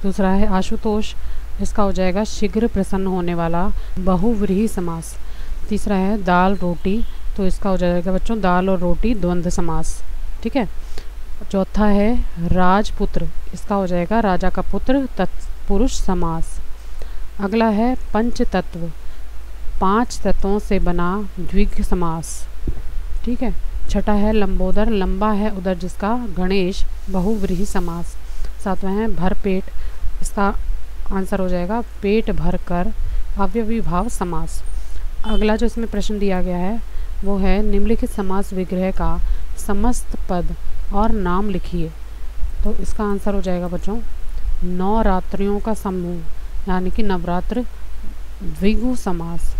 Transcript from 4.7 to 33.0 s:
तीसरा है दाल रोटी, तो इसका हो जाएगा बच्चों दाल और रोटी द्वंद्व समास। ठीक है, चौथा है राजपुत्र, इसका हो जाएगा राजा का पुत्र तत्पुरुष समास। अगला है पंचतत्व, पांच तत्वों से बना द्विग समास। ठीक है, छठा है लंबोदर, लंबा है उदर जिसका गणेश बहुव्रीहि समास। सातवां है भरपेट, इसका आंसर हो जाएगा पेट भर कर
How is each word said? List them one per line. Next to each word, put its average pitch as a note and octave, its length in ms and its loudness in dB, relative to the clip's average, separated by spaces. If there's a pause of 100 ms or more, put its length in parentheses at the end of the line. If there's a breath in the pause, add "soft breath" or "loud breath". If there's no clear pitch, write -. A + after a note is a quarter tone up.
तीसरा G#3 280 0
है G3 280 0
दाल F3+ 320 2
रोटी, F#3 460 0 (340 loud breath)
तो G3 100 0
इसका F#3+ 240 0
हो F#3 60 0
जाएगा F3 360 0
बच्चों A3 280 0
दाल F#3 300 0
और F#3+ 80 2
रोटी F3+ 360 2
द्वंद्व F3 360 0
समास। E3 500 2 (420)
ठीक A3+ 140 -4
है, B3+ 120 0 (760 loud breath)
चौथा G3 440 0
है G#3 280 4 (340)
राजपुत्र, F#3 800 2 (260)
इसका - 200 -4
हो G3 120 -2
जाएगा F3 340 0
राजा F#3 300 2
का F#3 120 0
पुत्र B3+ 440 2 (120)
तत्पुरुष - 840 0
समास। E3+ 580 0 (840 loud breath)
अगला A3+ 280 0
है A3+ 260 0 (200)
पंचतत्व, G3 760 0 (920 loud breath)
पांच G#3 400 0
तत्वों G3 400 4
से G3+ 200 0
बना F3 300 2 (300)
द्विग G3 420 2
समास। E3 520 0 (880)
ठीक A#3+ 180 -2
है, G#3 120 0 (360)
छठा G#3 240 2
है G#3 180 4
लंबोदर, G3+ 580 4
लंबा G3 420 0
है G#3 180 0
उदर F#3+ 260 -4
जिसका F#3 380 -4 (220)
गणेश F#3 480 2 (260)
बहुव्रीहि F#3+ 560 0
समास। F3 500 -2 (480 loud breath)
सातवां F#3+ 300 0
है G#3+ 120 -2 (100)
भरपेट, F#3 480 2 (580 loud breath)
इसका G3+ 320 0 (580)
आंसर F#3+ 280 -2
हो F#3 80 0
जाएगा F3+ 320 -2 (220)
पेट G#3+ 300 0
भर E3+ 240 2 (100)
कर F3 260 0 (460 loud breath)